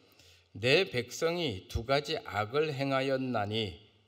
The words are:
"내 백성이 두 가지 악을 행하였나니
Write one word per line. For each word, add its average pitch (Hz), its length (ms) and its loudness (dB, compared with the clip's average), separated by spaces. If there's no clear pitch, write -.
"내 139 380 4
백성이 139 800 -2
두 117 160 -4
가지 147 400 0
악을 120 480 0
행하였나니 131 1160 0